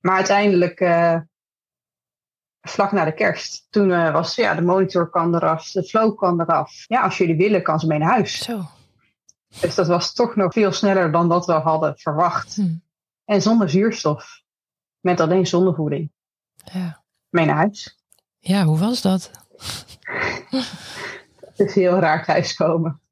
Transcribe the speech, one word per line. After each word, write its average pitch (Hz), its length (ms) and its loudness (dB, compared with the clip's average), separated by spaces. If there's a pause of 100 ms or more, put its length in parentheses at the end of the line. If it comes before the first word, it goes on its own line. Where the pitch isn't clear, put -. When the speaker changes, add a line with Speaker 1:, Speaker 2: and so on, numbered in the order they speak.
Speaker 1:
Maar 185 140 0
uiteindelijk, 190 640 2
eh, 170 400 2 (1400)
vlak 196 320 -2
na 185 120 2
de 156 100 -2
kerst, - 560 -4
toen, 196 220 4
eh, 170 200 2
was, 165 220 -2
ja, 208 200 0
de 165 80 -2
monitor 180 480 0
kan 170 240 0
eraf, 160 360 -2
de 185 140 -4
flow 220 340 0
kan 175 220 0
eraf. 156 460 -2
Ja, 240 160 0
als - 160 -2
jullie 165 180 2
willen, 185 260 2
kan 156 180 0
ze 165 60 -4
mee 151 120 0
naar 160 120 0
huis. - 320 0
Speaker 2:
Zo. 220 200 -8 (1000)
Speaker 1:
Dus 170 140 -4
dat 175 120 2
was 175 280 0
toch 233 220 0
nog 190 160 0
veel 202 200 2
sneller 190 400 2
dan 170 160 2
dat 175 180 2
we 175 60 0
hadden 160 460 0
verwacht. 165 560 -2
Speaker 2:
Hm. 185 200 -2 (500)
Speaker 1:
En 202 180 0
zonder 214 280 2
zuurstof. 165 680 -2 (600)
Met 180 200 0
alleen 175 260 2
zondevoeding. 156 680 0 (600)
Speaker 2:
Ja. 180 300 -8 (260)
Speaker 1:
Mee 165 180 0
naar 147 100 0
huis. 202 440 -4 (380)
Speaker 2:
Ja, 190 260 0
hoe 156 140 2
was 226 240 -2
dat? 190 280 -2 (260)
Speaker 1:
<laughs> - 920 -10 (920)
Het - 280 -2
is - 60 -8
heel 180 240 4
raar 160 260 2
thuiskomen. 165 760 -2 (120)